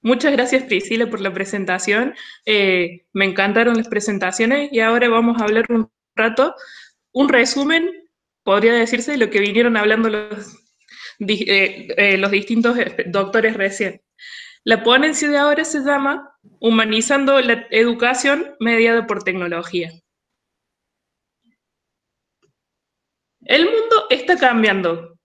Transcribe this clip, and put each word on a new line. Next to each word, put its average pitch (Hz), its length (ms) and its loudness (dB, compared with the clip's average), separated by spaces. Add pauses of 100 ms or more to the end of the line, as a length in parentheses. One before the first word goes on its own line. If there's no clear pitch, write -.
Muchas 262 280 2
gracias, 254 300 0
Priscila, 226 460 -2
por 214 120 -8
la 190 100 -4
presentación. 196 800 -2 (320)
Eh, 185 680 0
me 196 100 0
encantaron 208 540 2
las 226 100 -2
presentaciones 214 880 -2
y 226 80 0
ahora 233 260 2
vamos 233 320 2
a 214 60 0
hablar 220 240 0
un 226 200 0 (240)
rato, 233 420 0 (580)
un 277 160 2
resumen, 285 800 0 (340)
podría 208 300 4
decirse, 240 380 0
de 285 60 -4
lo 220 120 0
que 202 100 0
vinieron 220 380 2
hablando 220 320 2
los 208 480 -10 (640)
di-, 202 300 -2
eh, 196 460 0
eh, 202 220 4
los 196 140 0
distintos, 233 460 0
eh, - 300 -4
doctores 202 480 0
recién. 196 460 -6 (640)
La 226 180 2
ponencia 294 460 2
de 294 80 2
ahora 294 260 2
se 311 160 -4
llama 277 560 -2 (240)
Humanizando 226 800 2
la 240 320 0
educación 240 880 0
mediada 233 480 2
por 208 160 -6
tecnología. 175 680 -6 (3500)
El 302 180 2
mundo 453 460 0
está 330 280 0
cambiando. 196 880 0